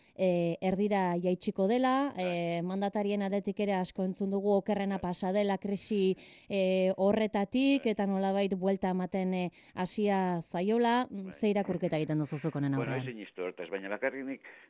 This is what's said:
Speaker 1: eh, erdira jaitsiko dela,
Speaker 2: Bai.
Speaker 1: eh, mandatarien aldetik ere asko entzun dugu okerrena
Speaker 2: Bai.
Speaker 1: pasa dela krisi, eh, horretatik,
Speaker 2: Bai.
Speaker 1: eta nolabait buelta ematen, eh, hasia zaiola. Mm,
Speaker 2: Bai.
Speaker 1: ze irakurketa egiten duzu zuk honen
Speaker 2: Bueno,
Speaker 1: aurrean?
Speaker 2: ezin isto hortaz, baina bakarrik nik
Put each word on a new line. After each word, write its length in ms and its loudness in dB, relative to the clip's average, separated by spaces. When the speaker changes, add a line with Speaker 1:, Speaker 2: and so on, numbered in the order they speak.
Speaker 1:
eh, 460 2
erdira 600 2
jaitsiko 460 0
dela, 480 2
Speaker 2:
Bai. 100 -4
Speaker 1:
eh, 380 -2
mandatarien 580 -2
aldetik 380 -2
ere 140 0
asko 300 -2
entzun 260 -2
dugu 300 0
okerrena 380 -2
Speaker 2:
Bai. 120 -14
Speaker 1:
pasa 220 -2
dela 260 2
krisi, 580 0
eh, 480 2
horretatik, 880 2
Speaker 2:
Bai. 80 2
Speaker 1:
eta 140 -2
nolabait 500 0
buelta 340 0
ematen, 440 -2
eh, 180 -2
hasia 640 0
zaiola. 680 0
Mm, 160 -10
Speaker 2:
Bai. 80 -12
Speaker 1:
ze 160 0
irakurketa 480 0
egiten 220 0
duzu 180 -4
zuk 180 -4
honen 200 0
Speaker 2:
Bueno, 160 -2
Speaker 1:
aurrean? 160 -4
Speaker 2:
ezin 140 -10
isto 220 -8
hortaz, 260 -6
baina 200 -6
bakarrik 360 -4
nik 160 -10